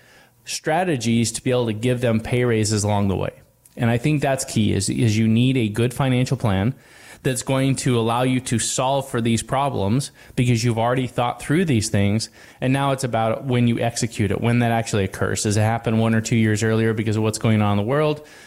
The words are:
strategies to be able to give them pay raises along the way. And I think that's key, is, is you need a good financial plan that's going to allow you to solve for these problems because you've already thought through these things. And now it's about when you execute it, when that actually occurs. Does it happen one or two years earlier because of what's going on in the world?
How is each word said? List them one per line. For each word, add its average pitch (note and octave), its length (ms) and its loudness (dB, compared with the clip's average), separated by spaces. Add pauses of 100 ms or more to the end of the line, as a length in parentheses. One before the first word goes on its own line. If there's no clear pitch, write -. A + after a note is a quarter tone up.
(460)
strategies B2 880 0
to - 120 -8
be B2+ 60 -2
able B2 160 2
to A2+ 80 -2
give B2 280 -2
them A2+ 180 2
pay B2 240 -2
raises A2 400 2
along G#2 240 0
the F#2 80 0
way. F#2 160 -4 (440)
And A#2+ 140 0
I A#2+ 80 2
think D3+ 240 0
that's C#3 240 -2
key, G#2 260 0
is, G2 160 0
is A#2+ 300 0
you A2 100 2
need B2 300 2
a A2+ 100 0
good A#2 280 -2
financial B2+ 420 0
plan G#2 380 0 (480)
that's B2+ 200 -4
going C3+ 320 0
to B2 240 0
allow A#2 240 0
you B2+ 160 0
to A#2 180 -2
solve C3+ 500 -2
for A#2+ 140 -2
these A2+ 220 0
problems C3 680 -2 (260)
because B2 280 2
you've A2+ 160 0
already B2 260 0
thought A#2+ 340 -4
through E3 240 0
these A#2+ 240 0
things. G2+ 440 0 (280)
And C3 140 0
now C#3 200 0
it's C3 100 -4
about A2+ 420 -2
when B2 220 2
you A#2 120 0
execute A2+ 520 -2
it, - 100 -2
when A#2+ 180 2
that A#2 120 2
actually A2+ 320 0
occurs. G2+ 400 -4
Does G#2 120 0
it A2 60 2
happen A2+ 380 0
one A2+ 160 2
or A2 60 0
two A#2+ 140 -2
years A2 280 2
earlier A2 320 0
because G#2+ 220 -2
of A2 40 0
what's A2 160 -2
going A2 240 2
on G2+ 160 2
in G2+ 80 0
the - 20 -6
world? D3+ 380 -2 (220)